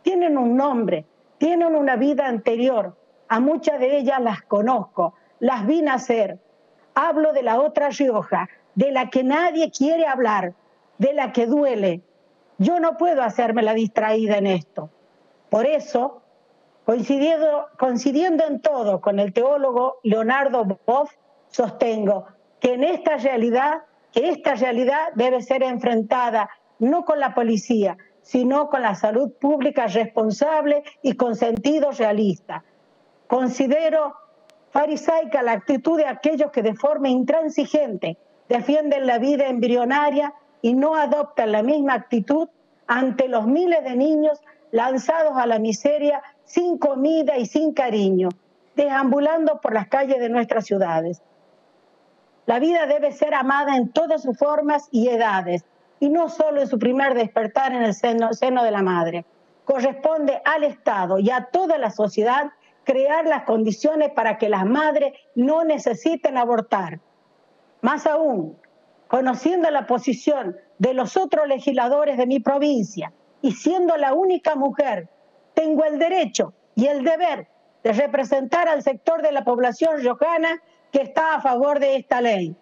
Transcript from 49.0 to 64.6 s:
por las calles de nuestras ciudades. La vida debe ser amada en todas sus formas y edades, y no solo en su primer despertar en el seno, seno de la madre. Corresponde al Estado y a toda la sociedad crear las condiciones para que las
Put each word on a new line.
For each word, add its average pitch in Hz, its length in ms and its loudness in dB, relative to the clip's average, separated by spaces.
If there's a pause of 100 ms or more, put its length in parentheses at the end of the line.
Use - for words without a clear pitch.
por 220 140 -4
las 208 160 -2
calles 269 300 0
de 233 100 -2
nuestras 233 360 -2
ciudades. 170 560 -2 (1200)
La 233 140 0
vida 320 280 2
debe 294 260 0
ser 302 200 0
amada 277 440 0
en 240 120 0
todas 311 320 0
sus 254 160 -4
formas 294 540 0
y 240 160 2
edades, 190 560 0 (360)
y 285 100 2
no 330 180 2
solo 302 340 0
en 262 60 0
su 247 100 -2
primer 262 360 0
despertar 233 580 -2
en 247 120 -2
el 208 100 0
seno, 233 400 0
seno 247 300 0
de 220 80 2
la 202 100 0
madre. 175 440 -2 (380)
Corresponde 277 800 0
al 302 220 2
Estado 196 540 -2
y 202 100 2
a 247 160 -2
toda 339 320 0
la 233 120 -2
sociedad 233 640 0 (320)
crear 285 420 0
las 302 180 0
condiciones 285 680 0
para 226 260 -2
que 214 120 0
las 190 160 0